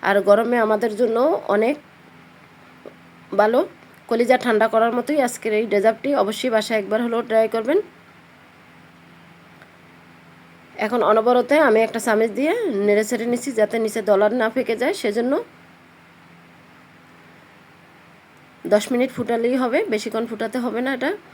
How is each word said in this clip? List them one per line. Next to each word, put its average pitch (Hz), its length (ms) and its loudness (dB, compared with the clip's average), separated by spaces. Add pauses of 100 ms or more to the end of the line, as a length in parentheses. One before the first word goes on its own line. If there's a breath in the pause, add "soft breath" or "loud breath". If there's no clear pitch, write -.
আর 196 80 2 (140)
গরমে 233 360 4
আমাদের 220 340 0
জন্য 226 180 0 (380)
অনেক 226 200 2 (1700)
ভালো, 220 180 4 (500)
কলিজা 233 280 2
ঠান্ডা 226 360 2
করার 226 240 4
মতোই 262 300 -2
আজকের 220 320 -4
এই 233 140 -2
ডেজার্টটি। 220 360 0 (140)
অবশ্যই 220 320 -4
বাসায় 220 260 0
একবার 202 240 -2
হলেও 233 160 -2
ট্রাই 226 340 2
করবেন। 240 240 0 (3000)
এখন 240 180 -2
অনবরতে 240 560 4
আমি 240 200 4
একটা 226 200 -2
চামচ 220 320 0
দিয়ে 269 220 -2 (320)
নেড়ে 208 240 2
চেড়ে 226 160 -4
নিচ্ছি 240 240 -4 (100)
যাতে 214 200 -2
নিচে 220 220 -4
দলা 202 260 2 (140)
না 220 80 0
পেকে 233 320 -4
যায়। 294 120 -2
সেজন্য 240 400 -2 (3500)
দশ 208 180 2
মিনিট 247 240 2
ফুটালেই 240 400 -2
হবে, 254 240 0 (140)
বেশিক্ষণ 220 360 -4
ফুটাতে 220 360 -6
হবে 226 200 -4
না 269 120 -4
এটা। 262 140 -4 (220)